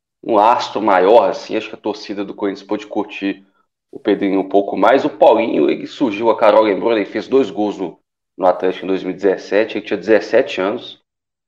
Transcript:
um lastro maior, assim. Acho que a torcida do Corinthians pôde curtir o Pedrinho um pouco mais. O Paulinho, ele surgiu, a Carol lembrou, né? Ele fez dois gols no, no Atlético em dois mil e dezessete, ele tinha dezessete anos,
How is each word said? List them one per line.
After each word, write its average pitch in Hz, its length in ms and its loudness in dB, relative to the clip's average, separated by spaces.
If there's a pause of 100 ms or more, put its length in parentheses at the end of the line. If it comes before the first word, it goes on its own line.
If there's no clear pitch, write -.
(240)
um - 120 -2
lastro 110 460 2
maior, 101 480 4
assim. - 280 -8
Acho 110 100 -6
que - 80 -16
a - 20 -18
torcida 101 460 -8
do 95 100 -10
Corinthians 98 320 -6
pôde 104 220 -6
curtir - 580 -6 (440)
o - 100 -18
Pedrinho 98 420 0
um 92 80 -10
pouco 98 260 2
mais. 123 300 4
O 147 40 -2
Paulinho, 131 600 2
ele - 180 -4
surgiu, 113 420 -2
a 104 80 0
Carol 110 260 6
lembrou, 107 280 0
né? 113 60 0
Ele 98 80 -2
fez 95 220 -8
dois 120 220 2
gols 98 280 -6
no, 90 220 -10 (360)
no 92 100 -4
Atlético 92 400 0
em 92 40 -4
dois 90 140 -2
mil 92 80 -6
e 87 40 -12
dezessete, 101 640 -2
ele 101 80 -8
tinha 104 120 -4
dezessete 107 640 0
anos, 104 420 -6 (460)